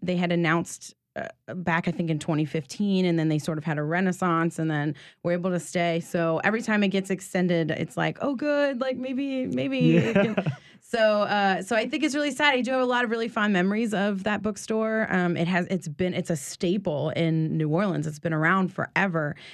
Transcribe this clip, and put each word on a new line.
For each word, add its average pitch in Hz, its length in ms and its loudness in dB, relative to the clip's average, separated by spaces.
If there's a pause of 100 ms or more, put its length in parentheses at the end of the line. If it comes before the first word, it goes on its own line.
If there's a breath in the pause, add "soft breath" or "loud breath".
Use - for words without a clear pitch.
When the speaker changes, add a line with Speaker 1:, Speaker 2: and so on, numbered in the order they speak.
Speaker 1:
they 180 140 -2
had 175 140 0
announced, 170 640 0 (220)
uh, - 120 -8 (260)
back, 175 340 0
I - 20 0
think, 165 200 -2
in 156 80 0
twenty 151 260 0
fifteen, 185 640 -2
and 170 120 2
then 160 100 2
they 151 100 2
sort 156 180 -4
of 151 80 -8
had 151 140 -2
a 151 40 -2
renaissance 170 760 0
and 160 120 0
then 151 240 -2 (280 loud breath)
were 175 100 0
able 180 180 -2
to 175 100 0
stay. 170 400 0
So 165 440 0
every 214 160 0
time 214 220 0
it 202 60 4
gets 190 200 -2
extended, 180 640 0
it's - 260 -4
like, 160 240 -2
"Oh, 277 140 -2
good, 285 460 0
like, 262 180 -2
maybe, 262 480 -4
maybe 170 520 4
it 220 180 2
Speaker 2:
Yeah. 202 60 6 (120)
Speaker 1:
can." 196 100 -2 (360 loud breath)
So, - 180 -4 (240)
uh, 196 400 2
so 226 140 0
I 226 120 2
think 269 140 -2
it's 285 120 0
really 294 180 0
sad. 294 220 4
I 254 80 2
do 254 100 0
have 262 100 2
a - 40 2
lot 247 180 2
of 220 60 -2
really 233 180 -2
fond 208 260 0
memories 202 400 2
of 196 300 0
that 208 180 -2
bookstore. 220 680 -2
Um, 180 280 2
it 165 100 2
has, 180 220 2
it's 180 180 -2
been, 165 260 -2
it's 165 160 -4
a 165 60 2
staple 170 760 -2
in 160 460 0
New 156 140 0
Orleans. 160 360 0
It's 151 120 -8
been 165 160 -2
around 175 400 2
forever. 165 600 -2 (200 loud breath)